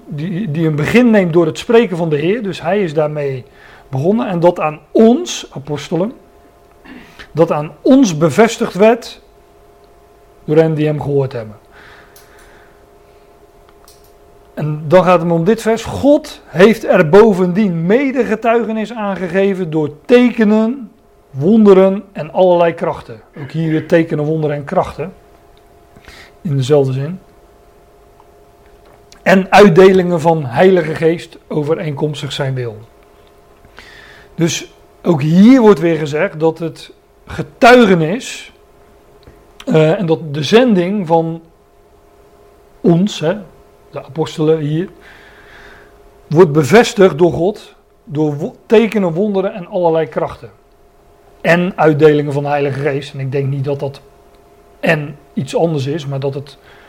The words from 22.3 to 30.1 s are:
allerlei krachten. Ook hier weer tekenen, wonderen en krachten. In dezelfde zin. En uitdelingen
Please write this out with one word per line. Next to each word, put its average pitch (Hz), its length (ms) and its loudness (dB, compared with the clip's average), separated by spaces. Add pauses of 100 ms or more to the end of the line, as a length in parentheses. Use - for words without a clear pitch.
allerlei 175 420 2
krachten. 139 480 -10 (200)
Ook 131 100 -14
hier 160 200 -4
weer 156 160 -2
tekenen, 160 380 0
wonderen 151 300 -4
en 147 80 -10
krachten. 165 500 -6 (1300)
In 143 160 -4
dezelfde 135 360 0
zin. 147 260 -8 (2000)
En 190 300 0
uitdelingen 185 680 6